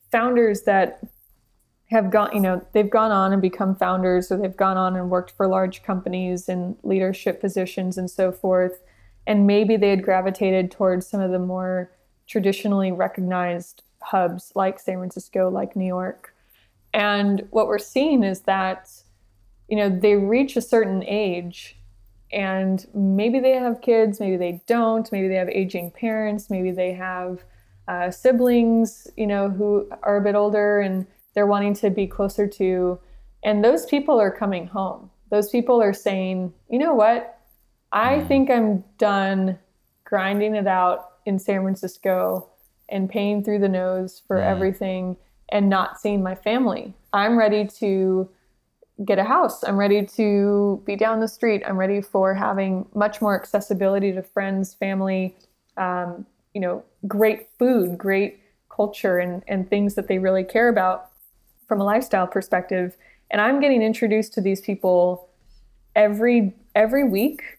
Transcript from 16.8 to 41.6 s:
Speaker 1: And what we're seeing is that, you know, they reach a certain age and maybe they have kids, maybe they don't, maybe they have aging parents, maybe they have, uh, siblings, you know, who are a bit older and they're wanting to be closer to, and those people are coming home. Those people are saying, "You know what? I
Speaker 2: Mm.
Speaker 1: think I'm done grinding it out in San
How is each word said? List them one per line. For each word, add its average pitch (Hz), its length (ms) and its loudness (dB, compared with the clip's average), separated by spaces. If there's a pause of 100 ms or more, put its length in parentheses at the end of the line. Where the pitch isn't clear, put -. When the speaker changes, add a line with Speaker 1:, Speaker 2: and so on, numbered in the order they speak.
Speaker 1:
And 202 580 0
what 220 180 2
we're 208 100 0
seeing 262 460 0
is 190 180 -2
that, 190 480 -2 (800)
you 214 80 -2
know, 202 120 2
they 196 280 4
reach 226 400 0
a 240 60 0
certain 190 440 0
age 180 680 -6 (560)
and 190 520 -2 (100)
maybe 202 440 2
they 262 140 4
have 247 280 -2
kids, 220 380 2
maybe 190 180 -2
they 175 300 -6
don't, 226 460 0
maybe 190 160 -2
they 190 80 0
have 185 140 -2
aging 185 420 -4
parents, 214 580 -4
maybe 185 220 -2
they 185 200 -2
have, 180 520 -8 (420)
uh, 180 240 -4
siblings, 233 960 2 (100)
you 214 120 -2
know, 202 200 0
who 202 400 0 (140)
are 202 140 2
a 202 40 2
bit 202 140 0
older 208 460 2
and 190 260 -4 (280)
they're 202 120 2
wanting 202 280 2
to 202 160 0
be 190 160 -2
closer 202 400 -2
to, 185 520 -2 (460)
and 208 180 2
those 277 240 4
people 285 320 2
are 202 120 4
coming 190 360 -6
home. 190 440 -8 (200)
Those 208 200 0
people 240 320 4
are 202 100 4
saying, 185 600 -4 (180)
"You 240 80 -2
know 311 160 2
what? 233 440 2 (540)
I 233 280 2
Speaker 2:
Mm. 294 60 -6
Speaker 1:
think 269 240 4
I'm 214 320 2 (140)
done 196 640 0 (460)
grinding 208 520 -2
it 202 100 -2
out 185 440 0 (160)
in 196 120 0
San 196 240 -2